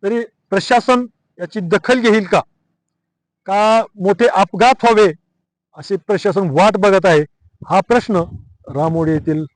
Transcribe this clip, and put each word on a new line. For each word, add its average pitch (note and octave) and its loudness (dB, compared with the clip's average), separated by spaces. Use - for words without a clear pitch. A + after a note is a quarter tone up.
तरी A#3 -4
प्रशासन B3 0
याची F3+ -10
दखल G3+ -2
घेईल A3 2
का, F3 0
का G#3+ 2
मोठे F#3+ 0
अपघात G#3+ 2
व्हावे G#3+ 4
असे F3 -8
प्रशासन F#3+ -2
वाट F#3+ 2
बघत F#3+ 2
आहे, D#3 4
हा F#3 0
प्रश्न A3+ -2
रामोडी D#3+ -2
येथील D#3 -4